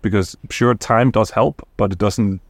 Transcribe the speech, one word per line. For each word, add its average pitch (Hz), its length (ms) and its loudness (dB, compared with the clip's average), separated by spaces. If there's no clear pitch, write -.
because 98 340 0
sure, 123 280 2
time 123 340 2
does 107 180 2
help, 139 480 -2
but 98 160 0
it 90 60 -6
doesn't, 101 520 0